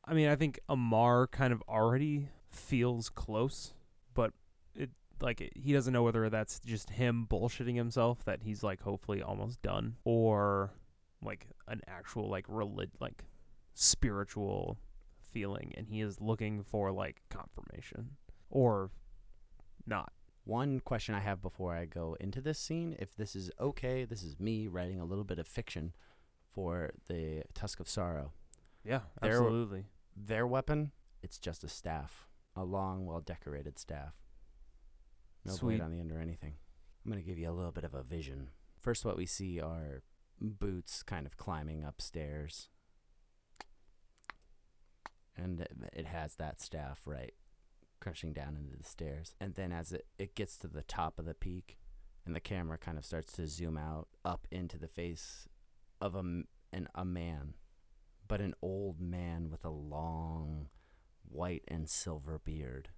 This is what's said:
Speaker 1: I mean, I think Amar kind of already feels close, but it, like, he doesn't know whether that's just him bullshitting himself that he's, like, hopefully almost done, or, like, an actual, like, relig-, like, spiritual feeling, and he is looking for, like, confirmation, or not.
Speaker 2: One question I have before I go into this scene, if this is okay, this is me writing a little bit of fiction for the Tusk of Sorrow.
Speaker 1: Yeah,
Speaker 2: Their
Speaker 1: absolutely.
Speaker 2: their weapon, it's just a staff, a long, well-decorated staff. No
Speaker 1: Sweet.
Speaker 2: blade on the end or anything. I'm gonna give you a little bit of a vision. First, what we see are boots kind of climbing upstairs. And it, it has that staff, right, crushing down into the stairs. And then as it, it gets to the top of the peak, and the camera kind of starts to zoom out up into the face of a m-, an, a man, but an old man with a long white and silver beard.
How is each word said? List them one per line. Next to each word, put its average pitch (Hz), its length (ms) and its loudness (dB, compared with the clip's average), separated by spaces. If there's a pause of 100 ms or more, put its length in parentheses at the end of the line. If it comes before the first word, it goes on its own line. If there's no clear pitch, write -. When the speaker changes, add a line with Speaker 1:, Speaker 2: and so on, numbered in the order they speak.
Speaker 1:
I - 80 0
mean, 156 160 10
I 147 80 10
think 143 320 2
Amar 123 600 8
kind 127 260 4
of 110 80 0
already 135 680 6 (220)
feels 120 580 2
close, - 640 0 (400)
but 117 220 4 (400)
it, 131 160 -4 (320)
like, - 320 0
he 139 180 2
doesn't 127 220 6
know 120 80 8
whether 113 260 6
that's 110 320 0
just 113 300 -2
him 117 360 4
bullshitting 120 480 2
himself 120 500 4
that 107 180 0
he's, 107 200 -2
like, 98 200 0
hopefully 101 400 0
almost 101 400 -2
done, 110 420 2
or, 101 680 6 (480)
like, 104 240 -6 (220)
an 113 180 -4
actual, - 420 -6
like, 98 200 0
relig-, 101 520 -2
like, - 240 -6 (480)
spiritual 98 1040 4 (540)
feeling, 101 460 -2
and 110 100 -6
he 110 140 0
is 101 180 -2
looking 107 420 2
for, 98 300 2
like, 95 380 -2
confirmation, - 800 -8 (400)
or 110 400 8 (960)
not. 107 260 -2 (320)
Speaker 2:
One 127 360 2
question 110 340 -2
I 101 60 2
have 98 200 0
before 90 340 -2
I 85 120 -2
go 82 340 -4
into 101 200 -2
this 147 180 -2
scene, 165 400 -2
if - 180 -8
this 104 180 -6
is 92 240 -4
okay, 131 460 0
this 110 180 -6
is 76 160 -8
me 107 300 0
writing 90 320 -2
a 85 40 -2
little 98 200 -2
bit 92 140 -2
of 82 100 -6
fiction 87 460 -4 (580)
for 87 400 -2 (160)
the 78 360 -2 (100)
Tusk - 260 -4
of 85 80 -6
Sorrow. 78 440 -2 (520)
Speaker 1:
Yeah, 123 160 2 (220)
Speaker 2:
Their 110 160 8
Speaker 1:
absolutely. 110 480 4 (280)
Speaker 2:
their 107 320 2
weapon, 143 460 2 (300)
it's - 160 -10
just - 260 -6
a 78 40 -8
staff, - 600 -6 (260)
a 95 80 -4
long, 95 440 0
well-decorated 73 720 -6
staff. 76 360 -8 (1300)
No 95 60 -6
Speaker 1:
Sweet. 110 260 2
Speaker 2:
blade 82 60 2
on 80 60 -2
the 85 100 -4
end 80 120 -4
or 80 80 -4
anything. 82 340 -6 (500)
I'm 113 60 -4
gonna 101 120 -4
give 85 160 -6
you 82 100 -2
a 82 40 -2
little 85 200 -2
bit 85 120 -6
of 78 100 -6
a 67 80 -6
vision. 67 460 -6 (300)
First, - 260 0
what 107 120 0
we 90 100 -2
see 90 340 -2
are 78 420 -6 (380)
boots 98 600 -4
kind 78 240 -4
of - 120 -12
climbing 78 460 -4
upstairs. 73 840 -6 (2750)
And 87 260 -4
it, - 100 -8 (200)
it 78 140 -6
has 80 300 -6
that 76 240 -6
staff, 69 460 -6
right, 64 280 -8 (640)
crushing 80 320 -6
down 73 240 -6
into 69 200 -8
the 67 80 -14
stairs. 76 560 -8
And 95 140 -6
then 92 180 -2
as 85 200 -4
it, - 140 -6 (120)
it 98 160 -6
gets - 240 -4
to 90 100 -10
the 73 140 -6
top - 360 -2
of 80 60 -6
the 80 100 -4
peak, - 440 -6 (460)
and 82 120 -4
the 85 40 -2
camera 82 380 -4
kind 80 200 -6
of 73 60 -8
starts - 300 -6
to 80 140 -4
zoom 80 280 -2
out 78 320 -4 (160)
up 87 260 -2
into 87 280 -6
the 80 100 -10
face - 600 -8 (520)
of 95 140 0
a 95 60 -2
m-, 87 280 -2 (240)
an, 87 220 -4
a 90 100 -4
man, 85 500 -4 (760)
but 101 120 0
an 98 220 -2
old 95 380 -2
man 87 500 -2
with 78 140 -8
a 80 60 -4
long 78 960 -4 (600)
white 85 400 -4
and 78 200 -2
silver 78 540 -4
beard. 67 560 -6